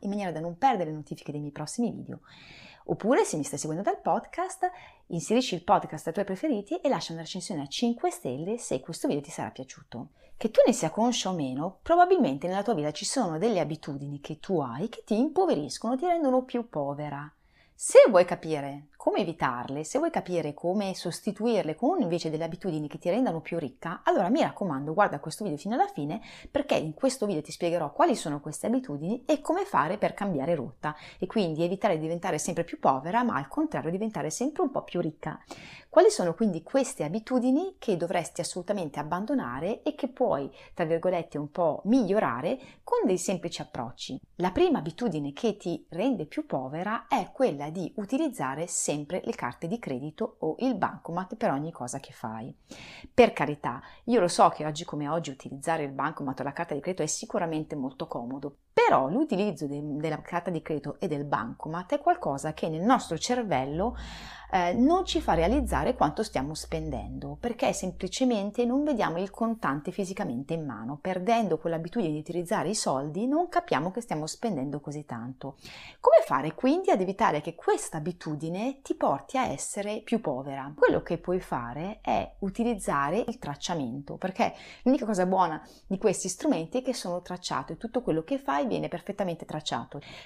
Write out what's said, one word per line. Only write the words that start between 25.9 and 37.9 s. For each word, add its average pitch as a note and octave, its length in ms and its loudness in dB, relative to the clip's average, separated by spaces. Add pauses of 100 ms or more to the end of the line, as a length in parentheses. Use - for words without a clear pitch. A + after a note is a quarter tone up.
perché C#4+ 240 2
in D#3 200 0
questo C4 300 0
video F3 160 0
ti D3+ 120 -8
spiegherò E3 400 0
quali D4 240 4
sono D3 240 -4
queste D#3 260 -6
abitudini G#3 580 -2
e D4 160 2
come F#4 240 0
fare E3 320 2
per - 180 0
cambiare E3 420 0
rotta C#3+ 400 -6 (240)
e F#3 60 -4
quindi E3 360 0
evitare F#3+ 320 2
di D#3 60 0
diventare E3 380 -2
sempre E3+ 260 -2
più - 160 -12
povera, D#3+ 420 2
ma A#3 140 2
al C#3 100 -4
contrario E3+ 460 -2
diventare F#3+ 380 -2
sempre D4 320 -2
un C#4+ 100 0
po' - 100 -2
più - 180 -4
ricca. D#3+ 380 -4 (500)
Quali F#4 220 8
sono E3+ 240 2
quindi A3 300 0
queste B3+ 400 0
abitudini B3+ 760 2
che F#3+ 180 0